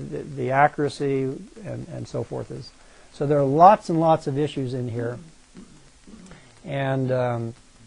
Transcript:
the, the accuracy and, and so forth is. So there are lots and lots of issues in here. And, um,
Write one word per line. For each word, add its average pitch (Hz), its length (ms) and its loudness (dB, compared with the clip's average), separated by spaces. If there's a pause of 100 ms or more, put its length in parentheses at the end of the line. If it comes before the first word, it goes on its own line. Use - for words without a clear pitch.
(120)
the, 151 80 -8
the 131 320 -6
accuracy 139 720 2
and, 135 680 -10
and 123 160 -10
so 123 160 -6
forth 123 280 -10
is. 131 180 -14 (420)
So - 140 -4
there 143 140 4
are 143 40 4
lots 165 460 8
and 165 100 2
lots 160 280 2
of 135 100 -4
issues 139 380 -4
in 123 140 -4
here. 120 280 -6 (1500)
And, 135 480 -2
um, 120 420 -2 (340)